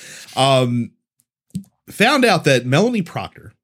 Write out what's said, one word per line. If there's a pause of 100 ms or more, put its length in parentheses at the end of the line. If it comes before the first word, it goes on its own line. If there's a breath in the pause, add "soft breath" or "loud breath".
(360 loud breath)
um, (960)
found
out
that
Melanie
Proctor